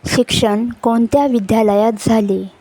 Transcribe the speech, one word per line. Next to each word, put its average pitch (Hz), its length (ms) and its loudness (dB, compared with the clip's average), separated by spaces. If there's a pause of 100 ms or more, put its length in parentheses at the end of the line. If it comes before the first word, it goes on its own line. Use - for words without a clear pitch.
शिक्षण 233 640 0
कोणत्या 233 560 0
विद्यालयात 220 720 2
झाले? 196 600 -2